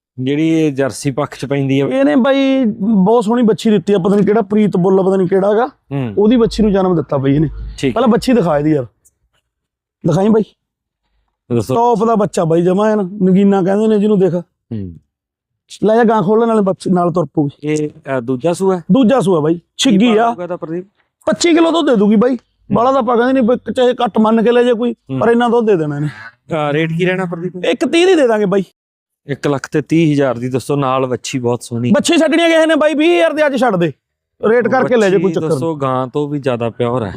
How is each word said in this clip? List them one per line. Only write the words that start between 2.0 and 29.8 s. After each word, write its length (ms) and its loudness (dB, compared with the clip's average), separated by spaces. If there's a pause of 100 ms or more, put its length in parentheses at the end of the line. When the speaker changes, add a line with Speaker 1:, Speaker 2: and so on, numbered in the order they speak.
Speaker 2:
ਬਾਈ 480 2 (160)
ਬਹੁਤ 440 2
ਸੋਹਣੀ 180 0
ਬੱਚੀ 280 2
ਦਿੱਤੀ 220 0
ਆ, 60 2
ਪਤਾ 180 0
ਨਹੀਂ 100 2
ਕਿਹੜਾ 160 2
ਪ੍ਰੀਤ 340 0
ਬੁੱਲ, 260 2
ਪਤਾ 140 0
ਨਹੀਂ 120 0
ਕਿਹੜਾ 220 0
ਹੈਗਾ, 160 0
Speaker 1:
ਹੂੰ। 520 -8
Speaker 2:
ਉਹਦੀ 180 4
ਬੱਚੀ 260 0
ਨੂੰ 100 2
ਜਨਮ 240 0
ਦਿੱਤਾ 200 -4
ਬਾਈ 180 0
ਇਹਨੇ। 140 0 (300)
Speaker 1:
ਠੀਕ। 160 -2
Speaker 2:
ਪਹਿਲਾਂ 140 0
ਬੱਚੀ 240 0
ਦਿਖਾ 260 0
ਇਹਦੀ 120 0
ਯਾਰ, 140 0 (1200)
ਦਿਖਾਈ 220 0
ਬਾਈ। 140 2 (1120)
Speaker 1:
ਦੱਸੋ। 200 -2
Speaker 2:
ਟੌਪ 300 0
ਦਾ 100 2
ਬੱਚਾ 300 -2
ਬਾਈ 180 0
ਜਮਾ 280 2
ਐਨ, 80 0
ਨਗੀਨਾ 640 2
ਕਹਿੰਦੇ 240 0
ਨੇ 120 2
ਜਿਹਨੂੰ, 200 2
ਦੇਖ। 160 2
Speaker 1:
ਹੂੰ। 600 -10 (880)
Speaker 2:
ਲੈ 120 4
ਜਾ 80 4
ਗਾਂ 180 2
ਖੋਲ, 260 2
ਨਾਲੇ 120 2
ਬੱਚੀ 300 -2
ਨਾਲ 220 0
ਤੁਰ 220 -2
ਪਊਗੀ। 340 -4
Speaker 1:
ਇਹ, 220 -2 (260)
ਅ, 40 -2
ਦੂਜਾ 320 -2
ਸੂਆ 240 -2
ਹੈ? 160 -10
Speaker 2:
ਦੂਜਾ 280 4
ਸੂਆ 200 2
ਬਾਈ, 200 -2 (160)
ਛਿੱਗੀ 220 2
Speaker 1:
ਕੀ 180 2
Speaker 2:
ਆ। 100 2
Speaker 1:
ਪਾਊਗਾ 160 -4
ਇਹਦਾ 140 -8
ਪ੍ਰਦੀਪ? 300 -10 (400)
Speaker 2:
ਪੱਚੀ 280 0
ਕਿਲੋ 160 2
ਦੁੱਧ 180 0
ਦੇ 80 2
ਦੂਗੀ 200 4
ਬਾਈ। 180 2
Speaker 1:
ਹੂੰ। 400 -10
Speaker 2:
ਬਾਹਲਾ 180 2
ਤਾਂ 60 2
ਆਪਾਂ 180 0
ਕਹਿੰਦੇ 240 2
ਨਹੀਂ, 320 -2
ਚਾਹੇ 200 0
ਘੱਟ 260 -2
ਮੰਨ 260 2
ਕੇ 80 2
ਲੈ 100 4
ਜੇ 100 2
ਕੋਈ, 200 -2
Speaker 1:
ਹੂੰ। 280 -8
Speaker 2:
ਪਰ 100 2
ਇੰਨਾ 180 2
ਦੁੱਧ 180 0
ਦੇ 100 2
ਦੇਣਾ 200 -4
ਇਹਨੇ। 120 -4
Speaker 1:
ਅ, 640 -6
ਰੇਟ 260 -2
ਕੀ 80 0
ਰਹਿਣਾ 180 -2
ਪ੍ਰਦੀਪ? 400 -10
Speaker 2:
ਇੱਕ 200 -2
ਤੀਹ 220 2
ਦੀ 80 4
ਦੇ 120 2
ਦਾਂਗੇ 200 0
ਬਾਈ। 180 0 (640)
Speaker 1:
ਇੱਕ 200 -8
ਲੱਖ 220 -4
ਤੇ 140 -2